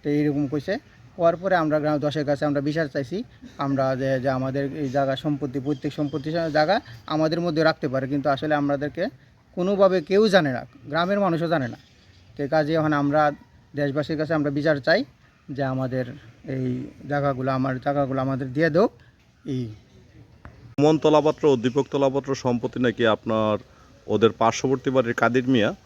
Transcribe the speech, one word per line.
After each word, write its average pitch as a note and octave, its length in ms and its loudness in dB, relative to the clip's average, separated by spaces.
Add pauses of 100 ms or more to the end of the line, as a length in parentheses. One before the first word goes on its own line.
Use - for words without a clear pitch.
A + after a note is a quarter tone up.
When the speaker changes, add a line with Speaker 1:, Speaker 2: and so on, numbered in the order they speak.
Speaker 1:
তো D3+ 60 -4
এইরকম D3 380 0
কইছে। D3+ 300 -4 (400)
হওয়ার E3+ 180 4
পরে F#3 200 0
আমরা D#3 240 2
গ্রাম D3+ 180 0
দশের D3 280 -2
কাছে D3 200 -2
আমরা C#3+ 160 0
বিচার D3+ 260 -2
চাইছি, D3+ 360 -6 (340)
আমরা C3+ 380 0
যে, C3+ 240 0
যে B2+ 100 0
আমাদের C3+ 480 -2
এই C#3+ 120 -4
জায়গা C3+ 260 0
সম্পত্তি, C#3+ 440 -4
পৈতৃক C#3 340 -4
সম্পত্তি D3+ 380 -6
সা-, E3 180 -2
জায়গা D#3 320 2 (260)
আমাদের D#3 340 0
মধ্যে E3 220 0
রাখতে D#3 240 0
পারে, C3 200 -4
কিন্তু C#3+ 220 -2
আসলে D3+ 260 0
আমাদেরকে C#3+ 520 -2 (440)
কোনোভাবে F#3+ 500 2
কেউ G3 260 4
জানে E3 260 2
না, B2 120 -6 (200)
গ্রামের F3+ 340 0
মানুষও E3 280 0
জানে D3+ 200 0
না। A#2 100 -10 (600)
তো D3 60 -6
এই C#3 60 -6
কাজে D#3 240 0
এখন D#3 200 0
আমরা C#3+ 380 2 (440)
দেশবাসীর C#3+ 420 -2
কাছে D#3 160 -2
আমরা D3 180 0
বিচার C#3+ 260 0
চাই F3 280 0 (440)
যে C3+ 140 -4
আমাদের C3 420 -2 (380)
এই B2+ 440 -4 (220)
জায়গাগুলো, C#3 420 -2
আমার C3 280 -2
জায়গাগুলো C#3 420 -2
আমাদের C3+ 320 -4
দিয়ে D#3+ 160 2
দাও। F3+ 200 4 (560)
এই B2+ 240 -6 (760)
Speaker 2:
সুমন - 520 0
তলাপাত্র D3+ 500 4
ও C3+ 100 6
দীপক B2+ 340 0
তলাপাত্র C#3 440 0
সম্পত্তি B2 440 -2
নাকি A#2+ 280 2
আপনার, G#2+ 500 2 (500)
ওদের A2 240 4
পার্শ্ববর্তী B2+ 580 0
বাড়ির B2 240 2
কাদির B2 340 2
মিয়া B2+ 280 2 (100)